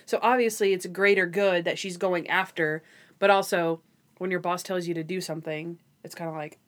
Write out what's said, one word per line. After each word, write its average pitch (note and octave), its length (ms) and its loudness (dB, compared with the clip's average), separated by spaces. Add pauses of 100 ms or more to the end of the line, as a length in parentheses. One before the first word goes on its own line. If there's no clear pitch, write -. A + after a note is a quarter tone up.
So - 160 0
obviously A3 520 4
it's F#3 100 -2
a F#3 60 -8
greater F#3+ 360 4
good F3+ 380 2
that E3+ 160 -2
she's F#3 160 -8
going F3 320 -2
after, D#3+ 560 -2 (340)
but G3+ 120 6
also F3 500 2 (380)
when F#3 120 -4
your F3+ 120 -2
boss F3 200 -4
tells F3 280 -4
you E3+ 40 -2
to E3 120 -6
do F3+ 160 -4
something, D#3+ 580 -8 (240)
it's E3+ 120 -16
kinda E3 180 -8
like, D3+ 240 -10 (100)